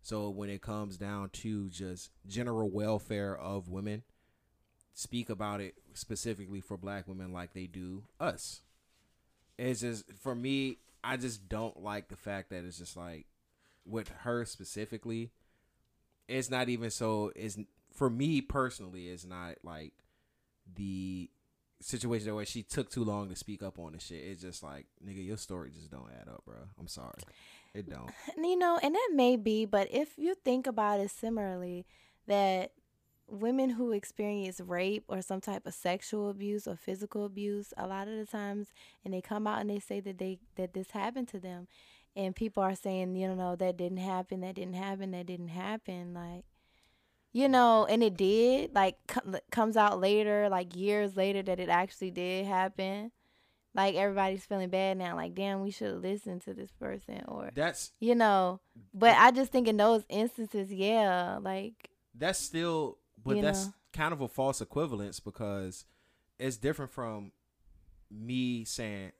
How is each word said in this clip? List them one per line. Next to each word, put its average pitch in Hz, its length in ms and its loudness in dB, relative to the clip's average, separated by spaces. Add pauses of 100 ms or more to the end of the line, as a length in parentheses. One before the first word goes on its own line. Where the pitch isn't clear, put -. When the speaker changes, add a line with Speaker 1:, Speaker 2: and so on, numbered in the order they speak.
Speaker 1:
So 104 280 -6
when 101 200 -6
it 101 120 -8
comes 104 360 -6
down 101 320 -6
to 104 400 -6
just 90 420 -10 (160)
general 113 420 -2
welfare 101 680 -2
of 90 320 -6
women, 104 340 -6 (920)
speak - 360 -6
about 104 320 -4
it 95 140 -10 (180)
specifically 101 680 -8
for 98 160 -10
black 98 300 -8
women 92 240 -10
like 90 220 -10
they 92 140 -10
do 92 360 -10 (160)
us. - 420 -6 (960)
It's 123 240 -4
just, 117 300 -8 (100)
for 131 140 -6
me, 131 440 -2 (240)
I 127 140 -2
just 113 300 -6
don't 110 340 -6
like 104 280 -6
the 104 60 -16
fact 98 340 -8
that 90 160 -8
it's 87 140 -14
just 87 180 -16
like, 87 280 -12 (600)
with 107 240 -6 (120)
her 120 240 -2
specifically, 113 840 -8 (960)
it's 123 220 -4
not 127 200 0
even 117 200 -2
so, 107 460 -2
it's, 101 220 -8 (360)
for 135 160 2
me 139 320 2
personally, 101 680 -4
it's 87 160 -12
not 90 380 -12
like 78 300 -14 (840)
the 92 540 -8 (520)
situation 113 520 -2
where 107 120 -4
she 113 180 -8
took - 260 -4
too 120 140 -2
long 104 260 -2
to 92 60 -10
speak - 260 -10
up 95 160 -10
on 82 140 -12
the 80 80 -16
shit. 80 240 -14
It's 90 180 -12
just 90 220 -14
like, 71 220 -14 (200)
nigga, 95 200 -10
your 107 120 -6
story 87 340 -10
just 78 200 -20
don't 64 160 -14 (140)
add 50 80 -18
up, - 160 -16
bro. - 100 -18 (240)
I'm - 80 -14
sorry. - 320 -14 (540)
It - 160 -10
don't. 60 200 -12 (160)
Speaker 2:
<sighs> 320 160 -10
You 359 160 2
know, 349 240 4
and 294 140 2
that 480 180 2
may 254 220 6
be, 220 300 2
but 196 260 2
if - 260 -2
you 330 180 0
think 254 300 0
about 208 340 2
it 196 120 -2
similarly, 185 720 -4 (420)
that 196 440 4 (560)
women 247 440 2
who 240 200 0
experience 208 680 -4
rape 185 460 -2
or 190 140 -4
some 190 200 -4
type 196 260 -6
of 185 60 -10
sexual 202 560 -2
abuse 202 380 -4
or 175 80 -6
physical 202 500 -6
abuse, 202 520 -6
a - 100 -4
lot 196 200 -6
of 220 100 -8
the 214 80 -6
times, 208 420 -6 (360)
and 190 100 -6
they 185 80 -4
come 214 260 -4
out 214 120 0
and 208 100 -2
they 208 100 -2
say 202 200 -6
that 196 200 -10
they, 185 200 -4 (160)
that 180 180 -4
this 185 180 -6
happened 240 380 -4
to 202 100 -10
them, 180 280 -12 (480)
and 190 200 -2
people 214 280 -2
are 190 120 2
saying, 185 400 -2
you 185 120 0
know, 185 80 -2
"No, 180 200 -2
that 180 220 2
didn't 175 200 -2
happen, 185 440 -2
that 185 140 -6
didn't 180 200 -6
happen, 196 360 -4
that 175 140 -6
didn't 175 220 -8
happen," 180 680 -6
like, 175 300 -10 (880)
you 262 180 6
know, 240 400 10
and 226 140 6
it 202 120 6
did, 226 600 6
like, 190 220 6 (100)
co-, 196 320 -2 (120)
comes 220 260 4
out 208 220 8
later, 208 500 6
like, 180 260 0
years 202 400 2
later 196 260 2
that 185 180 0
it 175 100 -2
actually 185 420 2
did 185 340 -2
happen. 190 640 0 (640)
Like, 190 200 4
everybody's 196 500 2
feeling 190 240 0
bad 190 280 2
now, 175 180 -2
like, 170 180 -4
"Damn, 196 300 -2
we 202 80 -2
should've 190 320 -4
listened 190 400 -4
to - 100 -10
this 196 200 -10
person," - 540 -8
or, - 280 -8
Speaker 1:
That's - 440 -2
Speaker 2:
you 233 140 6
know, 190 460 6 (340)
but 220 240 10
I 240 140 12
just 247 200 2
think 247 160 4
in 220 100 4
those 214 320 8
instances, 208 600 -2
yeah, 196 720 2
like, 196 480 -6 (240)
Speaker 1:
That's 160 240 0
still, 160 600 -2 (240)
but 202 140 2
Speaker 2:
you 208 40 4
Speaker 1:
that's 196 260 2
Speaker 2:
know. 196 60 -8 (200)
Speaker 1:
kind 156 200 0
of 143 80 -4
a 127 60 -2
false 135 340 0
equivalence 110 580 -4
because 98 640 -6 (520)
it's 123 200 -4
different 135 340 -2
from 110 400 -6 (800)
me 120 540 -2
saying 101 540 -6